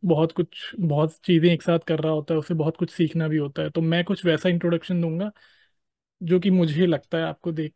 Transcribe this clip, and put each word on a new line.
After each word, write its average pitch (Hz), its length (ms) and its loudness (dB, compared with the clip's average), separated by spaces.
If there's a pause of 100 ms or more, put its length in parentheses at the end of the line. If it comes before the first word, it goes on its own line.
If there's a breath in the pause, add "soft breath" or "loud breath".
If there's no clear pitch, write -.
बहुत 165 280 2
कुछ, - 480 -6
बहुत 156 440 0
चीज़ें 170 280 4
एक 160 100 0
साथ 170 160 2
कर 160 200 -4
रहा 160 140 0
होता 151 220 -2
है, 156 40 0
उससे 160 160 -4
बहुत 160 220 -2
कुछ 170 140 -4
सीखना 160 380 -2
भी 156 80 0
होता 147 260 -4
है। 151 80 -6
तो 165 100 -4
मैं 165 240 2
कुछ 185 200 -4
वैसा 165 240 2
इंट्रोडक्शन 170 520 0
दूंगा 165 320 -4 (920 soft breath)
जो 175 180 2
कि 196 100 2
मुझे 175 360 2
लगता 165 320 -2
है 165 60 -2
आपको 160 280 -6
देख 156 240 -6